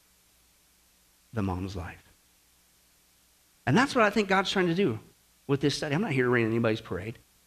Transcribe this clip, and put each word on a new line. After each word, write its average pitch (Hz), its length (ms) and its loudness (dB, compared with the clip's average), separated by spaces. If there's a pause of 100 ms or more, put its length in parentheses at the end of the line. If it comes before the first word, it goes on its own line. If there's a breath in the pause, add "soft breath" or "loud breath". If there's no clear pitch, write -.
(1300)
the 113 100 -4
mom's 95 320 -4
life. 87 300 -12 (1600)
And 131 100 4
that's 269 200 2
what 233 80 4
I 208 60 4
think 208 180 -2
God's 190 220 2
trying 180 180 0
to 165 80 0
do 143 240 0 (480)
with 139 120 0
this 143 160 0
study. 151 180 -4
I'm 170 80 0
not 220 100 -4
here 131 120 2
to 123 60 2
rain 120 140 4
on 110 80 0
anybody's 113 280 0
parade. 95 380 -10 (280)